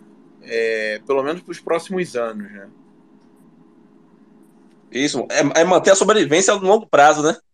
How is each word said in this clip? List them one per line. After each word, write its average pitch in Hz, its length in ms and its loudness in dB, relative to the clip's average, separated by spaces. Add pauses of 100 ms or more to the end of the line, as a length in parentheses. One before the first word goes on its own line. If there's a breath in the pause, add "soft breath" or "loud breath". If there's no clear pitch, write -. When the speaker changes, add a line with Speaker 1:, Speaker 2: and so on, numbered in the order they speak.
(400)
Speaker 1:
é, 110 640 -6
pelo 139 180 -2
menos 160 200 -8
pros 170 160 -16
próximos 170 560 -6
anos, 110 360 -8
né? 101 180 -20 (2250)
Speaker 2:
Isso, 135 380 -6
é, 147 320 0
é 170 40 4
manter 180 260 4
a 190 60 6
sobrevivência 190 580 2
no 190 120 -4
longo 220 200 2
prazo, 147 340 4
né? 156 160 0 (180)